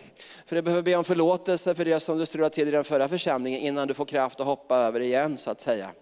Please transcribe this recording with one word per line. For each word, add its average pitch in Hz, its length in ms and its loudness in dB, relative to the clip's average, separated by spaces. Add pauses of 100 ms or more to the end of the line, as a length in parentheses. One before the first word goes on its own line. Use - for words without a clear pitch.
(460)
För 165 100 -2
du 170 60 0
behöver 170 200 2
be 180 120 4
om 170 100 2
förlåtelse 180 680 2
för 170 100 -2
det 160 160 2
som 160 180 -2
du 160 80 0
strulade 156 280 0
till 151 140 0
i - 20 -2
den 147 140 2
förra 139 240 2
församlingen 131 520 -2
innan 143 280 -2
du 135 60 0
får 143 100 -4
kraft 135 360 -2
att 135 60 -2
hoppa 135 300 0
över 120 240 2
igen, 131 360 0
så - 140 -6
att 110 100 -6
säga. 101 300 -4 (120)